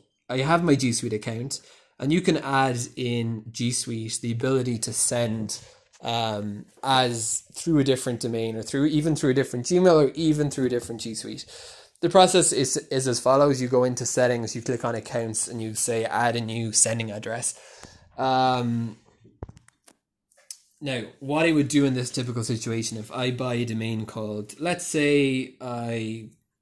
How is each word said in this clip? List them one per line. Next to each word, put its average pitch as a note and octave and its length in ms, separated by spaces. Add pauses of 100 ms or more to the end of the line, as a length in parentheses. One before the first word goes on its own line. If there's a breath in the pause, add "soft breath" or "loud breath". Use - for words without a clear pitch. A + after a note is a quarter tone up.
(280)
I C3 100
have E3+ 260
my D#3 100
G B2 180
Suite A#2 220
account, A#2 460 (380 soft breath)
and C#3 140
you F3+ 80
can F3+ 180
add C3+ 400 (180)
in A#2 540
G A#2+ 200
Suite A2+ 500
the A#2 120
ability B2+ 460
to A#2+ 140
send, A#2 680 (420 loud breath)
um, G#2+ 640 (160)
as B2+ 600 (100)
through D#3+ 240
a C3+ 60
different B2+ 360
domain A2+ 360
or A2 60
through, C#3+ 240
even D3+ 300
through C#3+ 140
a B2+ 40
different B2 300
Gmail F3 440
or - 80
even D3+ 340
through C3 160
a B2 40
different A#2 300
G A2+ 140
Suite. A2 320 (560 loud breath)
The E3+ 80
process F#3 420
is, B2+ 240
is C3+ 320
as A#2+ 120
follows. C3+ 420
You B2 60
go B2+ 160
into B2 200
settings, A#2+ 500
you A#2 60
click B2 240
on A#2 120
accounts, A2+ 520
and A#2 140
you A2 120
say, A2+ 300
"Add A#2 320
a A#2 60
new A2+ 300
sending A2+ 380
address." A2 480 (600 loud breath)
Um, B2 800 (1900)
now, B2+ 180 (180)
what D3 260
I E3 60
would C#3+ 160
do C#3+ 160
in C3 100
this B2 160
typical A#2+ 320
situation, A2+ 560
if G#2+ 140
I C3 180
buy B2 240
a A#2+ 100
domain A2+ 400
called, G#2+ 540
let's F3 260
say C#3+ 760
I, A#2 720 (320)